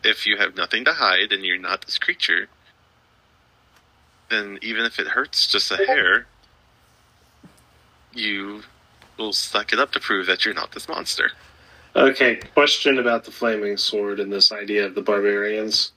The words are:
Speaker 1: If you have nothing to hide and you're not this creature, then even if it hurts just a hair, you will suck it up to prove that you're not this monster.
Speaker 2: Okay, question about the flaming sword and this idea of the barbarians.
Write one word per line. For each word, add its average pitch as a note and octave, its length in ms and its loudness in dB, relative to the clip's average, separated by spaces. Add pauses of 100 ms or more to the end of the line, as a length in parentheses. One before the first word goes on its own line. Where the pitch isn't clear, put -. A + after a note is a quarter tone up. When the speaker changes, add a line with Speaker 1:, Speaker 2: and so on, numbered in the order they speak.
Speaker 1:
If G#2+ 240 0
you G2+ 120 2
have F#2 180 -2
nothing F#2 280 -4
to D3+ 80 4
hide G#2 400 2
and G2 120 -4
you're F2+ 140 -2
not F#2 280 -6
this - 120 -6
creature, - 500 -2 (1800)
then G#2 320 -4
even A2 220 -4
if A#2 140 -4
it - 100 -2
hurts - 380 0
just - 240 0
a G2 60 -2
hair, G#2+ 500 2 (1900)
you G#2 500 -6 (540)
will G#2+ 160 -6
suck - 400 -2
it A2 60 2
up C#3 140 2
to - 80 -2
prove F#2+ 260 0
that F#2 180 2
you're G#2+ 100 -2
not D#2 180 -6
this - 160 -12
monster. - 420 -2 (680)
Speaker 2:
Okay, C3+ 400 4 (180)
question C#3+ 440 4
about A#2 260 0
the - 80 -16
flaming G#2+ 440 -2
sword G2+ 440 -2
and G2 120 -2
this G2 200 4
idea G#2 340 0
of F#2 80 -8
the G2 80 -4
barbarians. G#2 960 0